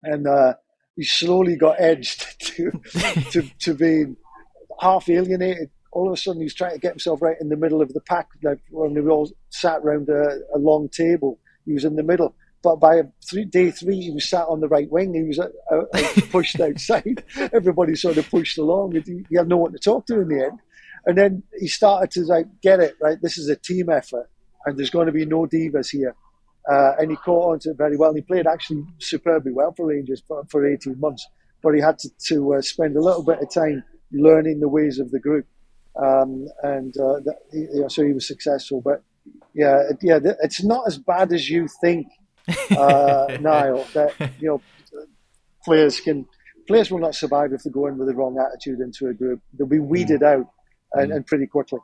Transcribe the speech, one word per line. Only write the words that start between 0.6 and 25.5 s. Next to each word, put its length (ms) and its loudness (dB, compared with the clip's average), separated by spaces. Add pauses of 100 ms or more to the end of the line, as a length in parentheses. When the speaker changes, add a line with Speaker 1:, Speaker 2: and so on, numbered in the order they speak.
Speaker 1:
he 80 -8
slowly 520 2
got 240 2
edged 600 0
<laughs> 160 -10
to, 160 -4 (600)
to, 100 0 (180)
to 140 -2
being 440 2 (640)
half 280 2
alienated. 600 0 (240)
All 140 -2
of 60 -2
a 40 -6
sudden, 240 -6
he 40 -4
was 80 -8
trying 200 -6
to 60 -12
get 120 -4
himself 300 -4
right 180 0
in 80 -8
the 80 -2
middle 260 0
of 120 -2
the 80 -2
pack. 260 -4 (160)
Like, 160 -2 (100)
when 240 -4
we 160 0
all 220 2 (180)
sat 300 -2
around 300 -2
a, 300 0 (140)
a 60 0
long 300 2
table, 500 0 (260)
he 80 -4
was 120 -2
in 100 0
the 80 -2
middle. 320 0 (260)
But 160 4
by 260 6 (260)
three, 160 -6
day 260 2
three, 300 -4
he 100 -8
was 180 -6
sat 180 0
on 120 -2
the 80 -2
right 240 2
wing. 220 0
He 100 -2
was, 160 -4
uh, 100 -4 (220)
uh, 500 0
Speaker 2:
<laughs> 100 -6
Speaker 1:
pushed 280 0
outside. 640 -2 (300)
Everybody 420 2
sort 220 0
of 120 -2
pushed 280 -2
along. 400 0
And 80 -4
he, 240 -12
he 80 0
had 100 2
no 100 2
one 140 0
to 80 -14
talk 280 0
to 140 0
in 60 0
the 180 0
end. 140 -8 (460)
And 120 2
then 260 4 (160)
he 80 -6
started 440 2
to, 100 -2
like, 260 2 (140)
get 180 6
it, 220 2
right? 200 0
This 160 -4
is 120 -8
a 60 2
team 340 -4
effort, 380 -2 (380)
and 120 -4
there's 120 -4
gonna 220 2
be 140 0
no 200 0
divas 460 -2